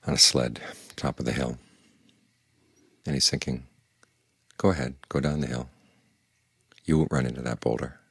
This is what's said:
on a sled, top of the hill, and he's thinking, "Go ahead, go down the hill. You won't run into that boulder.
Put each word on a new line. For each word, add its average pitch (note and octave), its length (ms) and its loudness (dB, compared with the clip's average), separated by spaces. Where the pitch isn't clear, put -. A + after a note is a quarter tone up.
on - 80 0
a - 40 0
sled, A#1+ 440 4
top - 240 -4
of - 60 -4
the A#1+ 60 -2
hill, A#1+ 260 -4
and D2 100 -2
he's C2+ 140 4
thinking, B1+ 380 -4
"Go G2+ 140 4
ahead, C2+ 240 -2
go C#2+ 100 2
down D2 200 0
the C#2+ 60 0
hill. B1+ 220 -6
You D#2 100 4
won't D#2 160 4
run C2 140 2
into B1 160 -6
that A#1+ 180 -4
boulder. - 400 -2